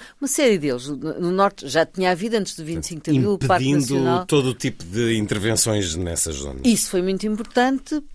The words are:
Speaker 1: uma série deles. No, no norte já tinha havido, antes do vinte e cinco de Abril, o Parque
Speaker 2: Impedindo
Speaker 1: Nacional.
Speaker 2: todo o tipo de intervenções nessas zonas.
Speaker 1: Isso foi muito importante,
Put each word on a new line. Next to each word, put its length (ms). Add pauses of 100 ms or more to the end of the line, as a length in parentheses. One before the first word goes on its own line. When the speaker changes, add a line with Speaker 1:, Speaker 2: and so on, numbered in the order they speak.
(200)
Speaker 1:
uma 60
série 320
deles. 300
No, 80
no 340
norte 380
já 180
tinha 240
havido, 260
antes 200
do 80
vinte 180
e 60
cinco 160
de 60
Abril, 240
o 40
Parque 300
Speaker 2:
Impedindo 260
Speaker 1:
Nacional. 320
Speaker 2:
todo 220
o 60
tipo 300
de 320
intervenções 800
nessas 420
zonas. 280
Speaker 1:
Isso 260
foi 120
muito 220
importante, 800 (120)